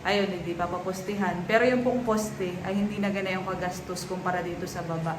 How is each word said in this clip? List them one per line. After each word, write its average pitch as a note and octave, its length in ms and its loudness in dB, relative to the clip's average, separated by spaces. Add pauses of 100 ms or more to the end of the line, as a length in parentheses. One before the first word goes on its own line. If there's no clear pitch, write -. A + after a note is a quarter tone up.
ayun, G3 240 2
hindi E3+ 320 -4
papapostihan. F3+ 880 -2
Pero A3+ 160 6
yung B3+ 240 6
pong A#3+ 160 2
poste G#3+ 480 0 (160)
ay F#3+ 80 0
hindi G3+ 240 0
na G3 160 2
gana F#3+ 240 0
yung F#3+ 80 -4
kagastos F3+ 560 -4
kumpara F3+ 400 -2
dito F3 240 -4
sa F3 160 -6
baba. D#3+ 360 -2